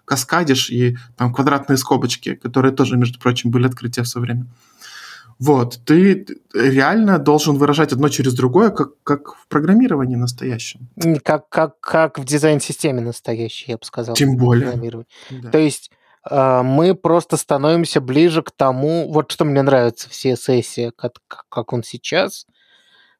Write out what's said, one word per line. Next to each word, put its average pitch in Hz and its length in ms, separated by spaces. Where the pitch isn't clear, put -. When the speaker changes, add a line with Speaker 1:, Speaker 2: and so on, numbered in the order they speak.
Speaker 1:
каскадишь 147 640
и 123 300
там 123 160
квадратные 139 460
скобочки, - 560
которые 131 400
тоже, 127 240
между 123 200
прочим, 123 320
были 123 160
открыты 123 360
в 117 40
свое 120 200
время. 123 200
Вот. 127 480
Ты 180 400
реально 147 640
должен 147 380
выражать 143 360
одно 139 160
через 131 260
другое, 127 360
как, - 340
как 143 320
в - 120
программировании 156 680
настоящем. 123 720
Speaker 2:
М, 165 180
как, 151 280
как, - 320
как 160 380
в 135 60
дизайн-системе 143 760
настоящей, 117 720
я 110 40
бы - 80
сказал, 117 320
Speaker 1:
Тем 139 140
Speaker 2:
как 127 80
в 123 60
Speaker 1:
более. 123 200
Speaker 2:
программировании. 120 440
Speaker 1:
Да. 123 200
Speaker 2:
То 151 80
есть, 151 320
а, 131 380
мы 156 320
просто 165 420
становимся 151 640
ближе 156 420
к - 80
тому, 143 600
вот 151 180
что - 140
мне 139 180
нравится 127 460
в - 60
C - 180
S - 160
S, 120 480
как, - 160
как - 240
он 117 80
сейчас, - 640